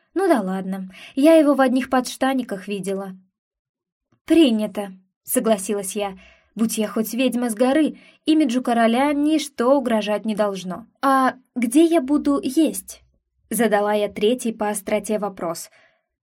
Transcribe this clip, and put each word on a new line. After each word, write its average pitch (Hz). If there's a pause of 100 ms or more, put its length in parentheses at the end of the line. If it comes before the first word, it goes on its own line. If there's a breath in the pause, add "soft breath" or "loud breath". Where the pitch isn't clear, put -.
(140)
"Ну 381
да 302
ладно, 190 (240 loud breath)
я 302
его 294
в 254
одних 262
подштаниках 254
видела". 196 (1080)
"Принято", 214 (300)
согласилась 202
я. 202 (380 soft breath)
Будь 220
я 214
хоть 220
ведьма 247
с 226
горы, 269 (280 loud breath)
имиджу 285
короля 233
ничто 294
угрожать 214
не 220
должно. 190 (140)
"А 262 (200)
где 254
я 330
буду 285
есть?" 269 (480)
задала 208
я 208
третий 220
по 214
остроте 208
вопрос. 190 (520 soft breath)